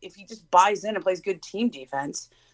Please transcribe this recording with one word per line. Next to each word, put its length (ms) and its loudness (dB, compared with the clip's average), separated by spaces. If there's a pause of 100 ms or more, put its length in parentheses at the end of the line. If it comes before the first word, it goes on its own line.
if 140 -18
he 100 -20
just 260 -20
buys 320 6
in 120 -4
and 80 -4
plays 180 0
good 200 -6
team 280 -2
defense, 600 -8 (240)